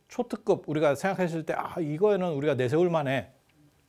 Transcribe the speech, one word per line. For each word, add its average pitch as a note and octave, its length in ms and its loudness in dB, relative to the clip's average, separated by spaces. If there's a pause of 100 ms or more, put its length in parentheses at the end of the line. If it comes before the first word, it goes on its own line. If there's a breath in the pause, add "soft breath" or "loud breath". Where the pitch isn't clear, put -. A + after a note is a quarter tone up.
초특급 A3+ 600 -2
우리가 D3+ 280 2
생각했을 E3+ 500 -2
때, D#3+ 100 -4
"아, - 240 -6
이거에는 F3+ 540 0
우리가 C#3+ 220 0
내세울 C#3+ 340 2
만해. C#3 420 -2 (580)